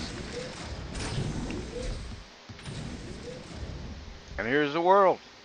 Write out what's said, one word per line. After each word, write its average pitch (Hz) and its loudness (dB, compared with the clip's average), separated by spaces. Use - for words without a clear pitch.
And 104 0
here's 143 4
the 165 2
world. 185 10